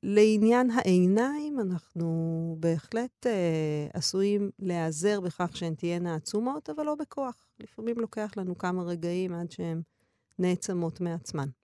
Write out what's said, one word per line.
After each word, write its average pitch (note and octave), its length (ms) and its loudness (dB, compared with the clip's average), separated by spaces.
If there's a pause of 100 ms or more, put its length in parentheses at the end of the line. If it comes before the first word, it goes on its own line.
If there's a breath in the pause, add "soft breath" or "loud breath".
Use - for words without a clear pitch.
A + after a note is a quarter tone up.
ולעניין A3 640 6
העיניים, A#3+ 880 4
אנחנו E3 1000 -2
בהחלט, E3+ 680 -2
אה, D#3+ 680 0
עשויים G3 680 0
להיעזר F3 640 0
בכך F3+ 360 -4
שהן E3 180 -4
תהיינה F3 400 -2
עצומות, A#3+ 560 -4
אבל D4+ 140 -4
לא D4+ 100 -2
בכוח. C#4 540 -8 (120)
לפעמים A3+ 400 -6
לוקח G#3+ 360 -4
לנו F3+ 220 -4
כמה F3+ 240 -2
רגעים F3 520 -2
עד E3+ 160 -6
שהן E3 320 -4 (560)
נעצמות F3+ 640 0
מעצמן. E3 480 -4 (140)